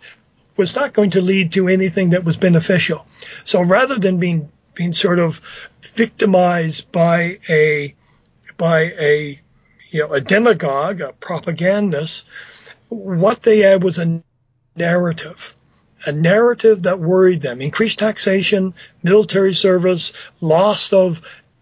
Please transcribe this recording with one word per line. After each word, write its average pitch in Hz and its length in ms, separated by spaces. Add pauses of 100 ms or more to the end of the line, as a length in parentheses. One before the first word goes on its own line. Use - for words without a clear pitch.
(580)
was 185 180
not 277 180
going 208 180
to 185 100
lead 185 320
to 190 140
anything 190 440
that 180 140
was 165 120
beneficial. 170 680 (380)
So 185 180
rather 240 380
than 185 200
being, 170 320 (220)
being 175 200
sort 175 260
of 165 220 (400)
victimized 180 1080
by 170 560
a, 151 460 (640)
by 165 220 (200)
a, 147 400 (520)
you 156 80
know, 151 140
a 139 80
demagogue, 175 800
a 135 120
propagandist, 170 1120 (640)
what 196 540
they 214 160
had 196 240
was 180 160
a 165 220 (540)
narrative, 170 800 (500)
a 151 60
narrative 208 720
that 185 160
worried 185 420
them. 127 200
Increased 214 380
taxation, 196 760 (280)
military 190 520
service, 185 580 (300)
loss 175 500
of 185 300 (400)